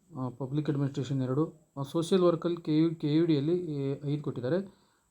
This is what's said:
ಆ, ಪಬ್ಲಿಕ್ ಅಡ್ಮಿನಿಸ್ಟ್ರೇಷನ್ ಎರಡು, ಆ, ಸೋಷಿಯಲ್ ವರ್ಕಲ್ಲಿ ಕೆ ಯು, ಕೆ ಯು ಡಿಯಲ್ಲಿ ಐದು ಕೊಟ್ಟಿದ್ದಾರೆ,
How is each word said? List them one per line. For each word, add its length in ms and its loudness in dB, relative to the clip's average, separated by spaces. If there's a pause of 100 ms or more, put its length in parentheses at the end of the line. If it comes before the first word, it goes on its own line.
(200)
ಆ, 100 -4
ಪಬ್ಲಿಕ್ 400 -4
ಅಡ್ಮಿನಿಸ್ಟ್ರೇಷನ್ 520 -2
ಎರಡು, 320 0 (240)
ಆ, 60 -6
ಸೋಷಿಯಲ್ 400 2
ವರ್ಕಲ್ಲಿ 380 2
ಕೆ 160 2
ಯು, 180 4
ಕೆ 200 0
ಯು 100 4
ಡಿಯಲ್ಲಿ 640 0
ಐದು 320 -4
ಕೊಟ್ಟಿದ್ದಾರೆ, 520 -4 (340)